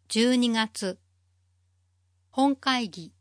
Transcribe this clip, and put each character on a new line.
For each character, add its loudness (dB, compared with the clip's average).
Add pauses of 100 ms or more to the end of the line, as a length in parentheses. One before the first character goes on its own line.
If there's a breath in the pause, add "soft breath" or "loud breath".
十 2
二 2
月。 -2 (1300)
本 2
会 -2
議、 -14